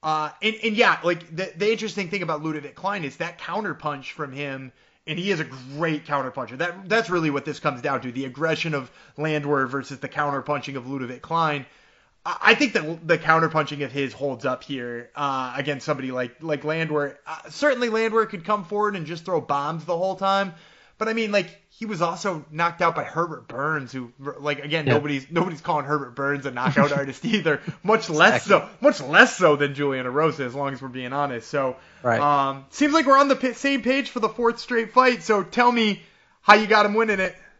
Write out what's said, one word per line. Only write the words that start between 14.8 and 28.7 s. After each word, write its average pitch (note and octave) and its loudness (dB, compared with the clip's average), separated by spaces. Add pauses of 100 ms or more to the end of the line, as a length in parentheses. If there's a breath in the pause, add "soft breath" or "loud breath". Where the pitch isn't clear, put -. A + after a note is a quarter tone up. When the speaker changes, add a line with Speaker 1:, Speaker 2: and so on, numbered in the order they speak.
Speaker 1:
uh, C3 -4
against C#3 -4
somebody C3 -4
like, B2+ -6
like D3+ -4
Landwehr. D3+ -2
Uh, D#3+ -12 (120)
certainly B3 2
Landwehr A3 2
could F#3+ -12
come G#3 -2
forward G#3 -2
and D#3+ -6
just E3 -12
throw F3 0
bombs D3+ -4
the E3+ -2
whole F#3 -2
time, G3 0 (440 loud breath)
but A3 -2
I A3 -2
mean, A3 -2
like, G3+ 0 (200)
he - -14
was G#3 -6
also F3 -2
knocked E3+ -2
out E3+ 2
by D3 -4
Herbert D#3 -6
Burns, C#3 -4
who, B2+ -10
like, C#3 -6
again, D3+ -2
Speaker 2:
Yeah. C3+ 4
Speaker 1:
nobody's, C#3+ -2
nobody's E3 0
calling D3+ -2
Herbert C3+ -4
Burns C#3 -2
a C3+ -4
knockout C3+ 2
Speaker 2:
<laughs> C#3 0
Speaker 1:
artist C3+ -4
either, D#3+ 2 (220 loud breath)
much G#3+ 2
less D#3 6
Speaker 2:
Exactly. F3+ 6
Speaker 1:
so, - -18